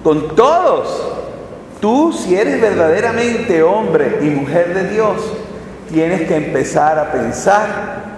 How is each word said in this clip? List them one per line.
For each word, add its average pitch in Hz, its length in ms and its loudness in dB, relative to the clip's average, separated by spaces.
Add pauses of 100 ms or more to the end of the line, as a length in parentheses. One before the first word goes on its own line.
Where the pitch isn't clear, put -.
con 151 320 2
todos. 277 720 2 (720)
Tú, 277 340 2
si 180 220 0
eres 247 260 2
verdaderamente 202 1000 2
hombre 165 580 2
y 147 40 0
mujer 151 480 0
de 185 160 -2
Dios, 214 280 0 (760)
tienes 160 360 0
que 175 80 2
empezar 151 640 0
a 151 120 -2
pensar 190 1080 -2